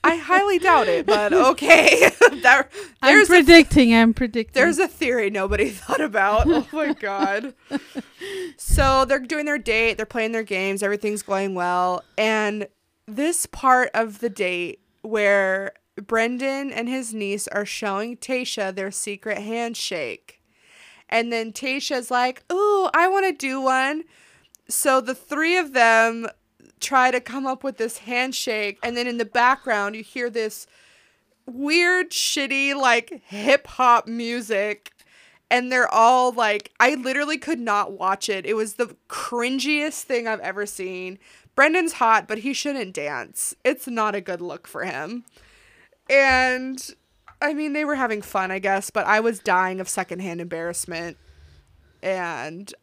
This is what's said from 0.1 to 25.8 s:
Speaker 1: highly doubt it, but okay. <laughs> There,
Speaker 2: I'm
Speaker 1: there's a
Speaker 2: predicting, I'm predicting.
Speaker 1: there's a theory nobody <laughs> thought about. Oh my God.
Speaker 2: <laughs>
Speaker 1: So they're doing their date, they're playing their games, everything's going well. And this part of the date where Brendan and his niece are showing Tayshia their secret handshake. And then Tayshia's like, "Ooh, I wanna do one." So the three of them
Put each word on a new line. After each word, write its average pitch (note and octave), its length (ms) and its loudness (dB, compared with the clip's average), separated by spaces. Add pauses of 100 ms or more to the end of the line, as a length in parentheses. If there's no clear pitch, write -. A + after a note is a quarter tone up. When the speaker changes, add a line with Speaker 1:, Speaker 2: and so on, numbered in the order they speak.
Speaker 1:
highly F#4 420 2
doubt E4+ 280 4
it, - 200 0
but G4+ 260 2
okay. E4 840 6
<laughs> - 40 -2 (220)
There, C4+ 260 6 (320)
Speaker 2:
I'm C4+ 140 6
Speaker 1:
there's G#4 160 8
a - 20 8
Speaker 2:
predicting, D#4 640 10
I'm A3+ 180 6
predicting. A3+ 480 -4
Speaker 1:
there's D#4+ 180 4
a F#4 80 2
theory A#3+ 440 -2
nobody G3 400 -2
<laughs> F#3+ 100 -16
thought C#4 220 -2
about. G#3+ 440 2
Oh D#4 260 2
my D4 200 -2
God. G3+ 640 -4 (160)
Speaker 2:
<laughs> C#4+ 140 -6 (720)
Speaker 1:
So C4+ 480 2
they're C#4 140 0
doing D4 280 -6
their D4 120 -2
date, A3+ 380 -2
they're G#3+ 100 -8
playing A3+ 260 -4
their A3+ 100 -4
games, G3 400 -4
everything's G#3 400 -4
going G3 320 -4
well. F3+ 480 -2 (140)
And G#3+ 520 -2 (380)
this C#4+ 400 -4
part B3+ 480 2
of G#3+ 260 -4
the A#3 100 -2
date F3+ 500 -4 (220)
where G3 720 0 (240)
Brendan B3 760 -2
and A#3 160 -6
his B3 240 -6
niece G3+ 360 -6
are G#3 180 -4
showing G#3+ 500 -6
Tayshia B3 580 -6
their G3 160 -6
secret G3+ 480 -8
handshake. G#3 1000 -8 (680)
And A#3 240 -2
then A3+ 200 -6
Tayshia's C4 580 -6
like, B3+ 320 -2 (100)
"Ooh, G4 420 2
I E4+ 140 4
wanna F#4+ 240 0
do C4+ 280 -6
one." C4 440 0 (640)
So C4 320 2
the B3+ 140 -6
three D#4 420 -2
of D#4 160 -2
them A3+ 560 2 (520)